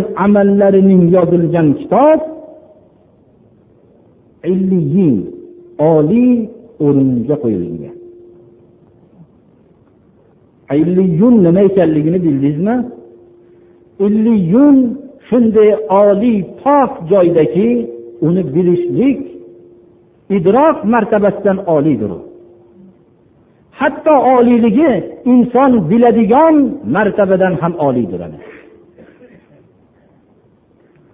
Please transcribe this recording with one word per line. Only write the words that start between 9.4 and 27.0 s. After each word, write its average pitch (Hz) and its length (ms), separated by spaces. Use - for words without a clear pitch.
Illiyun 180 720
nima 175 200
ekanligini 170 600
bildingizmi? 151 540
Illiyun 214 800
shunday 220 460
oliy, 202 480
pok 285 340
joydaki, 175 600
uni 175 260
bilishlik 175 720
idrok 202 560
martabasidan 208 800
oliydir 143 440
u. 82 100
Hatto 294 400
oliyligi 240 600
inson 240 680
biladigan 233 640
martabadan 190 720